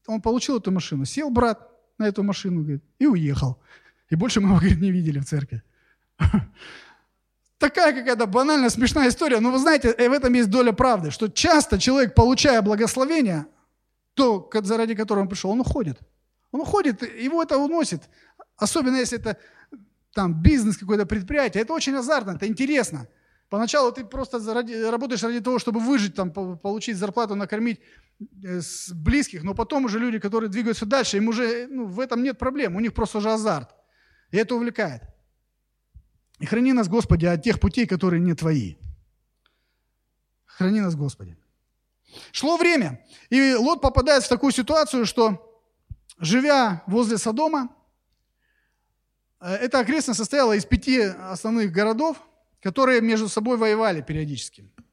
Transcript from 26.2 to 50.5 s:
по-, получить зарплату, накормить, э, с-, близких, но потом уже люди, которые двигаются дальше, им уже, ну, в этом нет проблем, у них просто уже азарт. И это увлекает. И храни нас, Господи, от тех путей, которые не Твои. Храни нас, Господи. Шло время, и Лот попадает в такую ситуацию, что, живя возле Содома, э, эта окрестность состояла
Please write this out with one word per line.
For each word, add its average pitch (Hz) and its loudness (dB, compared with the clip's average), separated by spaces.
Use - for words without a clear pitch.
по-, 180 -8
получить 202 -6
зарплату, 202 -4
накормить, 214 -4
э, 180 -8
с-, - -12
близких, 175 -2
но 190 -4
потом 262 -2
уже 220 -2
люди, 233 -2
которые 208 -2
двигаются 226 -4
дальше, 220 0
им 214 2
уже, 233 -2
ну, 254 -8
в 185 -8
этом 247 -4
нет 262 -4
проблем, 254 -4
у 208 -2
них 226 -2
просто 226 -4
уже 214 0
азарт. 214 -2
И 170 -4
это 220 0
увлекает. 214 -4
И - -8
храни 247 2
нас, 233 2
Господи, 185 2
от 175 0
тех - 0
путей, 202 2
которые 175 0
не 175 2
Твои. 143 -2
Храни 196 -2
нас, 180 -2
Господи. 113 -8
Шло 320 0
время, 302 0
и 269 4
Лот 254 2
попадает 269 4
в - -8
такую 254 0
ситуацию, 262 0
что, 220 0
живя 240 2
возле 220 0
Содома, 262 -2
э, 180 -6
эта 247 0
окрестность 247 0
состояла 226 2